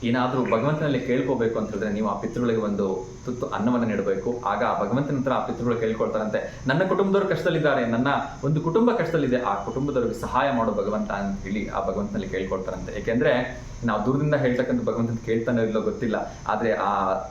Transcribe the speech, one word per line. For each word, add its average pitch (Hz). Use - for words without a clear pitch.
ಏನಾದ್ರೂ 123
ಭಗವಂತನಲ್ಲಿ 135
ಕೇಳ್ಕೋಬೇಕು 120
ಅಂತ 104
ಹೇಳಿದ್ರೆ, 104
ನೀವು 107
ಆ 98
ಪಿತೃಗಳಿಗೆ 117
ಒಂದು 98
ತುತ್ತು 123
ಅನ್ನವನ್ನ 117
ನೀಡಬೇಕು. 98
ಆಗ 104
ಆ 104
ಭಗವಂತನ 135
ಹತ್ರ 131
ಆ 107
ಪಿತೃಗಳು 120
ಕೇಳ್ಕೊಳ್ತಾರಂತೆ, 110
"ನನ್ನ 143
ಕುಟುಂಬದವ್ರು 190
ಕಷ್ಟದಲ್ಲಿದ್ದಾರೆ, 151
ನನ್ನ 117
ಒಂದು 156
ಕುಟುಂಬ 220
ಕಷ್ಟದಲ್ಲಿದೆ, 151
ಆ 101
ಕುಟುಂಬದವ್ರಿಗೆ 131
ಸಹಾಯ 135
ಮಾಡು 113
ಭಗವಂತ" 104
ಅಂತ 98
ಹೇಳಿ 101
ಆ 98
ಭಗವಂತನಲ್ಲಿ 98
ಕೇಳ್ಕೊಳ್ತಾರಂತೆ. 95
ಯಾಕೆಂದ್ರೆ 123
ನಾವು 107
ದೂರದಿಂದ 147
ಹೇಳ್ತಕ್ಕಂಥ 123
ಭಗವಂತನ 113
ಕೇಳ್ತಾನೆ 113
ಇಲ್ಲೋ 107
ಗೊತ್ತಿಲ್ಲ, 104
ಆದ್ರೆ 107
ಆ 95